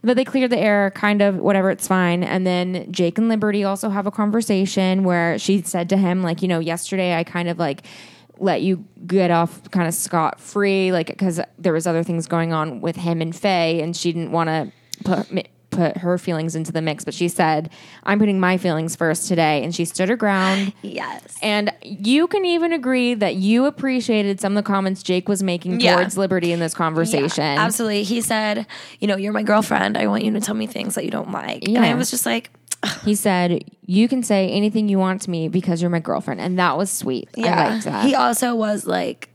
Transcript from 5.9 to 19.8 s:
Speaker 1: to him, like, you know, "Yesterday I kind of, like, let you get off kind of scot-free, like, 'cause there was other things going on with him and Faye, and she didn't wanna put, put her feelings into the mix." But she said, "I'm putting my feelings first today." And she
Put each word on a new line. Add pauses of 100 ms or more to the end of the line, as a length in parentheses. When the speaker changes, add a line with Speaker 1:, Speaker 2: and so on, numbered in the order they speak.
Speaker 1:
to
him,
like,
you
know,
"Yesterday
I
kind
of,
like, (560)
let
you (240)
get
off
kind
of
scot-free,
like,
'cause (200)
there
was
other
things
going
on
with
him
and
Faye,
and
she
didn't
wanna (320)
put, (420)
put
her
feelings
into
the
mix."
But
she
said, (360)
"I'm
putting
my
feelings
first
today."
And
she